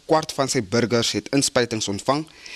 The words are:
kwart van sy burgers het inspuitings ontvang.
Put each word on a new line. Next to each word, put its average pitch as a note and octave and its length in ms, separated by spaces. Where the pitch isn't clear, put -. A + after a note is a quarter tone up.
kwart D#3 260
van C3+ 160
sy B2+ 140
burgers A#2 500
het - 160
inspuitings A#2+ 600
ontvang. C3+ 380